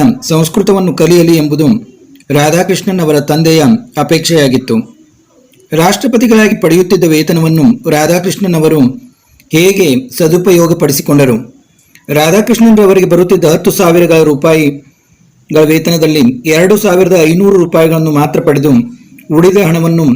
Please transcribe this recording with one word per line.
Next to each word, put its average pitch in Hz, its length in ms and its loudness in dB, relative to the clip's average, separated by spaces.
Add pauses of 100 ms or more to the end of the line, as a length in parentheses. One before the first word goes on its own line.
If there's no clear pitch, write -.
(220)
ಸಂಸ್ಕೃತವನ್ನು 180 720 -2
ಕಲಿಯಲಿ 170 440 2
ಎಂಬುದು 151 300 -2 (640)
ರಾಧಾಕೃಷ್ಣನ್ 175 720 -2
ಅವರ 170 200 0
ತಂದೆಯ 160 440 0 (340)
ಅಪೇಕ್ಷೆಯಾಗಿತ್ತು. 143 1000 -2 (760)
ರಾಷ್ಟ್ರಪತಿಗಳಾಗಿ 214 840 0
ಪಡೆಯುತ್ತಿದ್ದ 180 480 0
ವೇತನವನ್ನು 160 840 0
ರಾಧಾಕೃಷ್ಣನ್ 170 680 -2
ಅವರು 156 240 0 (720)
ಹೇಗೆ 165 680 0
ಸದುಪಯೋಗಪಡಿಸಿಕೊಂಡರು? 160 1400 0 (520)
ರಾಧಾಕೃಷ್ಣನ್ 208 680 2
ರವರಿಗೆ 190 280 2
ಬರುತ್ತಿದ್ದ 175 400 0
ಹತ್ತು 160 260 0
ಸಾವಿರ 170 400 2 (120)
ರೂಪಾಯಿಗಳ 151 1400 -4
ವೇತನದಲ್ಲಿ 156 840 0
ಎರಡು 180 280 2
ಸಾವಿರದ 185 460 0
ಐನೂರು 185 340 2
ರೂಪಾಯಿಗಳನ್ನು 165 540 0
ಮಾತ್ರ 147 300 -2
ಪಡೆದು, 143 280 0 (640)
ಉಳಿದ 175 260 2
ಹಣವನ್ನು 165 460 0 (120)